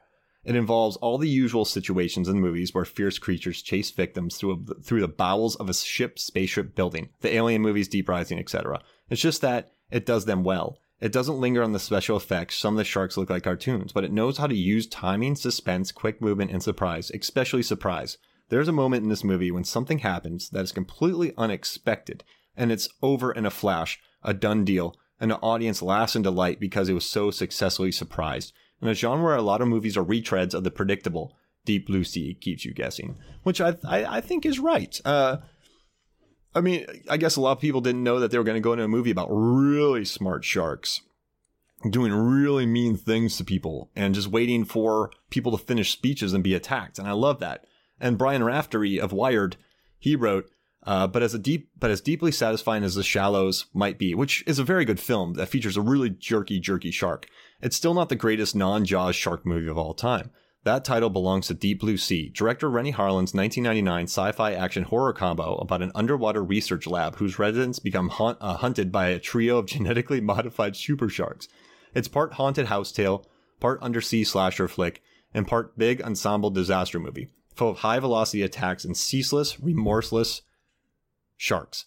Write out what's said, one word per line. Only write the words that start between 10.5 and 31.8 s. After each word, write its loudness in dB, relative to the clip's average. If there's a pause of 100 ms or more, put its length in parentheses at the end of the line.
It -2
doesn't 0
linger 2
on 0
the 0
special 0
effects. -4
Some 0
of 2
the 2
sharks -2
look -2
like -2
cartoons, -2
but 0
it -4
knows 0
how 0
to 0
use 2
timing, -2
suspense, -2
quick -4
movement, 0
and -2
surprise, -2
especially -2
surprise. -4 (320)
There's 2
a 2
moment 2
in 0
this -2
movie 2
when -2
something -4
happens -4
that -4
is -6
completely -2
unexpected, -4 (320)
and 0
it's -2 (120)
over 2
in -4
a 0
flash, -2 (240)
a 0
done 2
deal, 0 (240)
and 0
the -2
audience 0
laughs 2
in 2
delight 2
because 0
it 2
was 0
so 0
successfully -2
surprised. -6 (260)
In -4
a 2
genre 0
where 2
a 2
lot 2
of 4
movies 2
are 2
retreads 0
of -2
the 0
predictable, -4 (300)
Deep 0